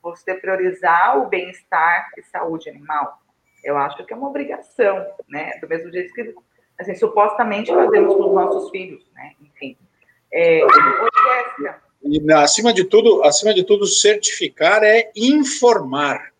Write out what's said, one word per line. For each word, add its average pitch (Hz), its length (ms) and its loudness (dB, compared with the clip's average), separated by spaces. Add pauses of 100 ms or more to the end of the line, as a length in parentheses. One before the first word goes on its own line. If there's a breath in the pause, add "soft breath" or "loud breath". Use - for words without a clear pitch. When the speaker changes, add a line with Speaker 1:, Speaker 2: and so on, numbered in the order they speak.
Speaker 1:
você 170 340 -10
priorizar 185 840 0
o 285 80 -2
bem-estar 180 880 -4
e - 60 -20
saúde 165 480 -10
animal. 143 500 -10 (440)
Eu 143 120 -4
acho 143 300 -4
que - 60 -16
é 220 40 -14
uma 269 120 -8
obrigação, 240 760 -4 (240)
né? 147 320 -12
Do 156 80 -16
mesmo 165 220 -8
jeito 180 240 -10
que, 220 180 -12 (460)
assim, 180 160 -10
supostamente 208 800 -2
fazemos 392 400 4
com - 140 0
os 196 60 2
nossos - 360 -2
filhos, 185 340 -14 (100)
né? 143 180 -20 (100)
Enfim. 147 340 -18 (560)
É, 165 320 2
ô, - 40 4
Jéssica. - 1200 2 (120)
Speaker 2:
E, 151 300 0
acima 156 400 4
de 185 120 0
tudo, 214 380 4
acima 160 300 2
de 185 100 0
tudo, 202 240 -2
certificar 202 960 0
é 220 320 4
informar. 214 1300 0